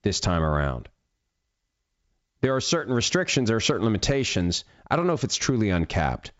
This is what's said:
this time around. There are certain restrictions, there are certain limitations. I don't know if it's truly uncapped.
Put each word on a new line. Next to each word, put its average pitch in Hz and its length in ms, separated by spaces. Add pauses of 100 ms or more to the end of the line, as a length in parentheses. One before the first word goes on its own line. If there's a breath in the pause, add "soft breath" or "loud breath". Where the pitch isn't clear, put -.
this 98 180
time 87 200
around. 71 460 (1500)
There 131 140
are 131 60
certain 151 320
restrictions, 127 560
there 113 80
are - 20
certain 107 240
limitations. 110 800 (260 loud breath)
I 135 60
don't 175 120
know 175 60
if - 120
it's - 100
truly 110 360
uncapped. 80 680